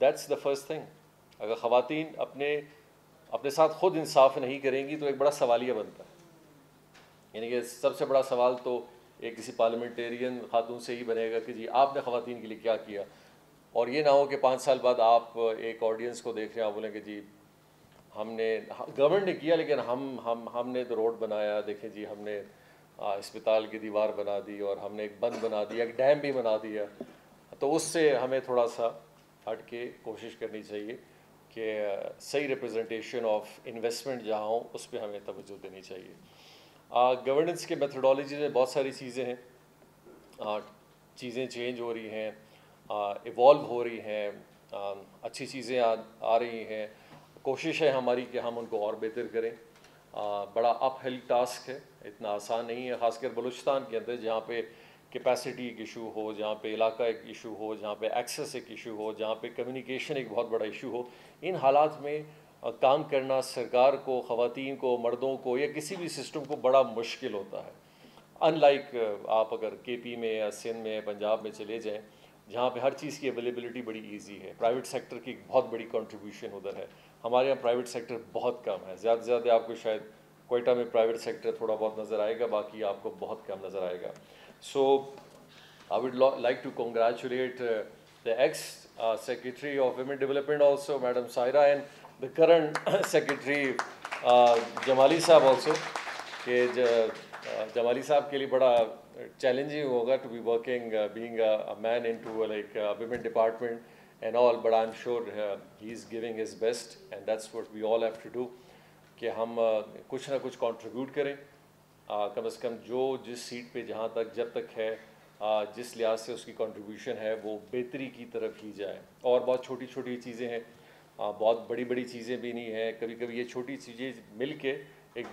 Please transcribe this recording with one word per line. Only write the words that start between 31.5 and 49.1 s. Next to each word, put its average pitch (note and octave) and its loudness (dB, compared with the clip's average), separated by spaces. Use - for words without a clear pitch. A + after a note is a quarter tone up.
कि, A2+ -8
आ, - -4
सही C#3+ -2
representation A2+ -4
of G#2+ 0
investment A#2 -4
जहाँ G#2+ -2
हो A#2 -2
उस B2 -12
पर A#2+ -10
हमें G#2 -8
तवज्जो G2 -12
देनी F#2+ -16
चाहिए। F#2+ -16
आ, B2 6
governance C#3 2
के E3+ -2
मेथोडोलॉजी C3+ 2
में D3 0
बहुत B2+ 4
सारी C3+ 0
चीज़ें B2+ -8
हैं, B2 -6
आ, G#2+ -2
चीज़ें B2+ -6
change A#2+ -6
हो A#2+ -4
रही A2+ -8
हैं, G#2+ -6
आ, G2+ -2
evolve B2+ 8
हो A#2+ -4
रही A#2 -6
हैं, G#2 -6
आ, G2+ -8
अच्छी B2 -10
चीज़ें B2 -4
आ, A2+ 4
आ A2+ 4
रही A#2 -2
हैं। G#2+ -8
कोशिश D3+ -2
है D3 6
हमारी B2+ 2
कि B2 -8
हम A#2 -4
उनको A2+ -4
और G#2+ -2
बेहतर A2+ -6